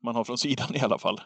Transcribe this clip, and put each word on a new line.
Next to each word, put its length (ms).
man 140
har 80
från 140
sidan 360
i 60
alla 180
fall. 280